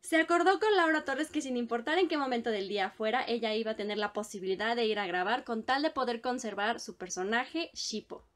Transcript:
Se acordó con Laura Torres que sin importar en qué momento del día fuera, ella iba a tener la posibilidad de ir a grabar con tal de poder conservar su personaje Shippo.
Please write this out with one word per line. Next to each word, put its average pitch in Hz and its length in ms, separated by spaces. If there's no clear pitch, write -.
Se - 160
acordó 349 420
con 427 160
Laura 320 280
Torres 277 280
que 302 100
sin 262 160
importar 240 400
en 370 100
qué 320 100
momento 247 340
del 196 180
día 202 220
fuera, 220 360
ella 226 280
iba 220 160
a 220 40
tener 208 220
la 208 160
posibilidad 202 640
de 233 100
ir 214 140
a 202 80
grabar 185 380
con 226 180
tal 262 180
de 311 80
poder 240 320
conservar 233 580
su - 160
personaje 220 800
Shippo. - 500